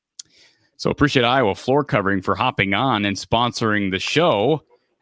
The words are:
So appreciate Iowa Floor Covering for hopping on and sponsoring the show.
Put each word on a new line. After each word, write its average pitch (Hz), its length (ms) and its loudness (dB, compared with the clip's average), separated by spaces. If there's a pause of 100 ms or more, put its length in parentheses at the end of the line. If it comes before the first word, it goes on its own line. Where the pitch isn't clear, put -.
(760)
So - 160 -4
appreciate 139 320 2
Iowa 117 320 2
Floor 143 280 0
Covering 98 380 -2
for 98 140 -2
hopping 101 400 -2
on 113 280 0
and 101 140 -2
sponsoring 110 720 0
the 92 80 -2
show. 143 640 0 (380)